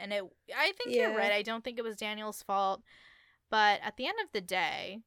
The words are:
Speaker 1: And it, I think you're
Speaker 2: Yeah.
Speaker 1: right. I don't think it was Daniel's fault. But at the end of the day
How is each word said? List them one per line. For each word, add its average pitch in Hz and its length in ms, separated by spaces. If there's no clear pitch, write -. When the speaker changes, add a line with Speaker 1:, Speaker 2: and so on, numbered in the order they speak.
Speaker 1:
And 196 120
it, 202 120
I 311 160
think - 240
you're 226 140
Speaker 2:
Yeah. 220 60
Speaker 1:
right. 208 160
I 208 100
don't 226 200
think 247 160
it 233 60
was 214 120
Daniel's 214 460
fault. 196 400
But 208 320
at - 160
the 254 80
end 392 160
of 370 100
the 208 80
day 185 680